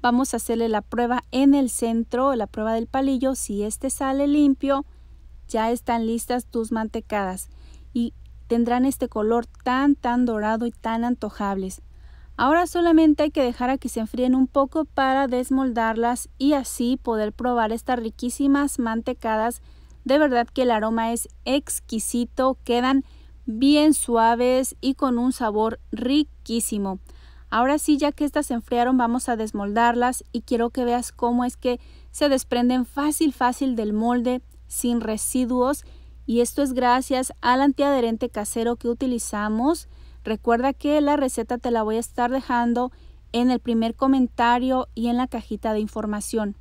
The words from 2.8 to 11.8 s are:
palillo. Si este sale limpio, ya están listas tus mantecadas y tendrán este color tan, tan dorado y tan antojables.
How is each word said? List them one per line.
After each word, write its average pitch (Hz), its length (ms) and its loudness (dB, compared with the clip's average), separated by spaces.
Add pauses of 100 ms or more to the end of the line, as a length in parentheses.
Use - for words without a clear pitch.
palillo. 269 480 -2
Si 208 280 -6
este 220 280 -6
sale 277 360 -2
limpio, 285 600 2 (640)
ya 226 220 -2
están 233 360 -2
listas 233 400 -4
tus 226 260 -4
mantecadas 214 760 -6 (440)
y 233 220 -2 (320)
tendrán 240 380 2
este 269 240 -2
color 226 380 0
tan, 269 500 0
tan 247 300 0
dorado 220 400 -2
y 240 40 -4
tan 226 340 -4
antojables. 202 760 -4 (540)